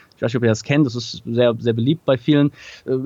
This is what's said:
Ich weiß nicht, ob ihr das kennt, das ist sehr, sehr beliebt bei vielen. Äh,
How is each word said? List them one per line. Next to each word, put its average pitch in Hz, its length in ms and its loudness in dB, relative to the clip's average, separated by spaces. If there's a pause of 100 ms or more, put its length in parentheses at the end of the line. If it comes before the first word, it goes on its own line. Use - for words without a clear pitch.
(180)
Ich - 40 -20
weiß 117 100 -2
nicht, 117 40 -4
ob 120 80 -2
ihr 117 60 4
das 107 140 0
kennt, 147 220 2
das 117 100 -4
ist - 300 -10
sehr, 117 320 2
sehr 117 140 0
beliebt 120 320 -2
bei 135 140 0
vielen. 143 340 2 (340)
Äh, 131 100 -2 (100)